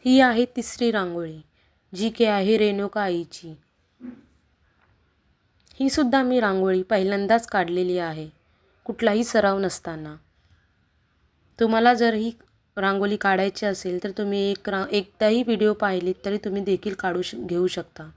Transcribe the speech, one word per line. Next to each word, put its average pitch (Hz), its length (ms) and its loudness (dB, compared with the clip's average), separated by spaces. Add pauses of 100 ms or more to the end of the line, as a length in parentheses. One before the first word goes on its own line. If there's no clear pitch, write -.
ही 254 140 8
आहे 247 260 4
तिसरी 240 460 -2
रांगोळी, 170 500 -4 (540)
जी 208 140 -2
की 226 160 0
आहे 208 320 2
रेणुका 202 440 0
आईची. 170 540 -6 (2250)
ही 269 100 2
सुद्धा 269 340 2
मी 254 160 2
रांगोळी 190 440 2
पहिल्यांदाच 202 640 0
काढलेली 180 500 -2
आहे, 160 320 -6 (560)
कुठलाही 220 380 0
सराव 202 360 0
नसताना. 160 560 -8 (1400)
तुम्हाला 226 340 4
जर 233 200 2
ही 220 180 -4 (460)
रांगोळी 196 400 0
काढायची 196 480 0
असेल 185 380 -4
तर 202 80 -6
तुम्ही 202 400 -2
एक - 180 -6
रा-, 196 220 -2
एकदाही 214 520 0
व्हिडिओ 214 300 2
पाहिलीत 185 420 -2 (100)
तरी 202 120 -2
तुम्ही 196 260 -4
देखील 190 300 -2
काढू 180 280 -4
श-, - 140 -8
घेऊ 180 320 -2
शकता. 160 500 -8